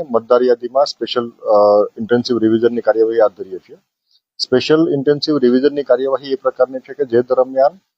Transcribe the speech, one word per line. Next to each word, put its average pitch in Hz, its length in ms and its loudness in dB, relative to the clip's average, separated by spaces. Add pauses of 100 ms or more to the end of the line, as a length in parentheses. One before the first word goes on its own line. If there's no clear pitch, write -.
(100)
મતદાર 117 320 0
યાદીમાં 123 440 0
સ્પેશિયલ, 120 420 -6
અ, 104 580 2 (120)
ઇન્ટેન્સિવ 117 400 -2
રિવિઝનની 113 420 0
કાર્યવાહી 113 400 0
હાથ 104 180 2
ધરીએ 92 200 -12
છીએ. - 180 -20 (640)
સ્પેશિયલ 151 420 0 (140)
ઇન્ટેન્સિવ 147 440 -2
રિવિઝનની 131 440 0
કાર્યવાહી 135 500 -2
એ - 20 0
પ્રકારની 127 440 -2
છે 131 140 -16
કે 143 120 -6
જે 120 180 0
દરમિયાન 131 580 -2 (180)